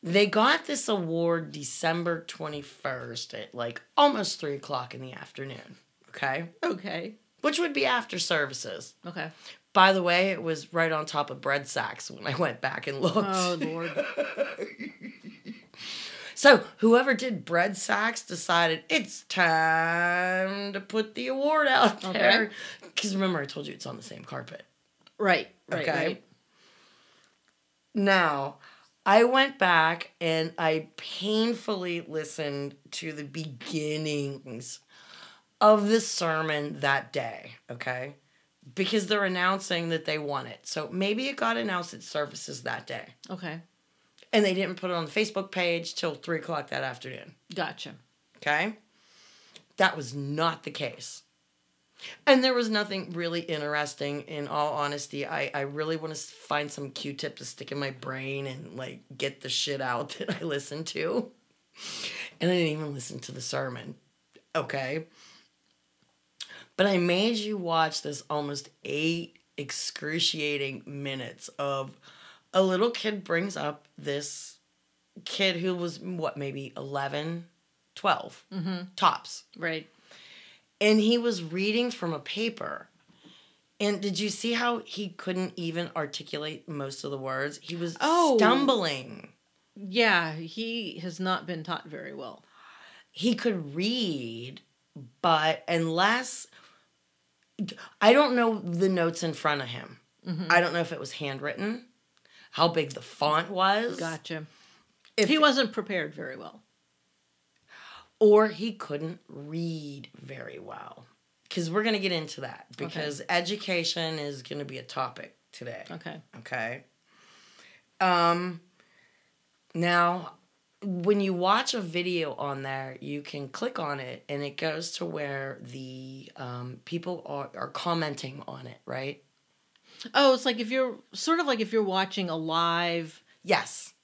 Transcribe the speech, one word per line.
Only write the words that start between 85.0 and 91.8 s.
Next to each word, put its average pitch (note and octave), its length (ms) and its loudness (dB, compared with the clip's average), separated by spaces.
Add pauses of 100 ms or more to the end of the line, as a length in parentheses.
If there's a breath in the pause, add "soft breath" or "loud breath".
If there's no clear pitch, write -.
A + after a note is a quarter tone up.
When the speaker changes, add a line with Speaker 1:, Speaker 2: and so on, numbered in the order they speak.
Speaker 1:
couldn't F#3 460 -4
even E3+ 380 -4
articulate D3+ 760 -6
most C#3 360 -8
of C#3+ 80 -6
the C#3 60 -6
words? C3+ 440 -4
He F3 140 -8
was E3+ 240 -6
Speaker 2:
Oh. D#4+ 380 6
Speaker 1:
stumbling. G#3+ 920 4 (480)
Speaker 2:
Yeah, F#3+ 560 2
he G#3+ 720 -8
has F3 160 -8
not F#3 260 -2
been E3 160 -6
taught E3 240 -8